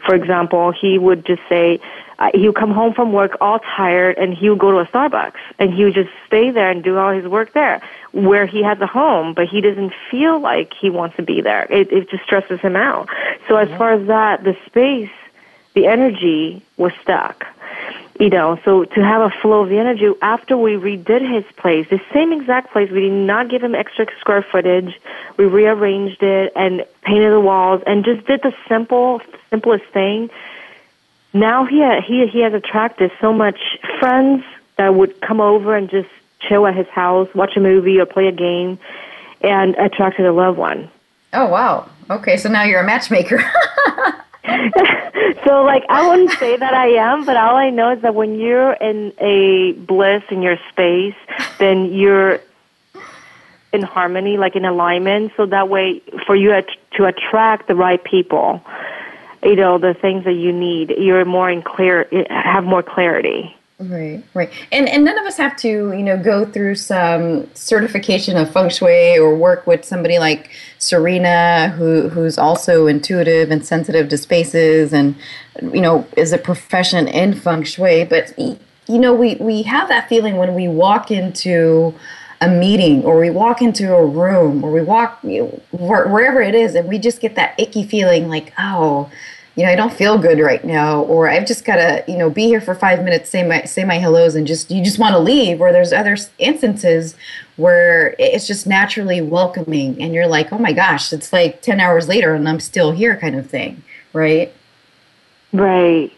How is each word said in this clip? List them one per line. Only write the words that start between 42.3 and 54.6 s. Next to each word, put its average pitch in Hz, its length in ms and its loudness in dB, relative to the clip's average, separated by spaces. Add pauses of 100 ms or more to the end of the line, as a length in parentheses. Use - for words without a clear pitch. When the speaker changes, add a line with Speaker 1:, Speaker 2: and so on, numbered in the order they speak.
Speaker 2:
so 208 140 -4
now 214 120 2
you're 196 200 2
a 190 40 0
matchmaker. 220 600 0
<laughs> - 60 -4 (920)
Speaker 1:
<laughs> 262 540 0 (460)
So, 277 200 4
like, 269 240 2
I 311 200 2
wouldn't 359 300 4
say 247 180 0
that 262 160 -2
I 254 180 2
am, 240 340 2
but 262 120 0
all 233 200 4
I 269 140 2
know 240 220 0
is 226 100 -6
that 226 120 0
when 214 240 -2
you're 247 360 2
in 214 440 -4
a 190 540 2
bliss 196 580 0
in 190 100 -4
your 180 160 0 (140)
space, 185 460 0 (420)
then 190 340 2
you're 196 460 2 (1300)
in 208 100 -2
harmony, 185 540 -2
like, 190 180 -2
in 190 100 -2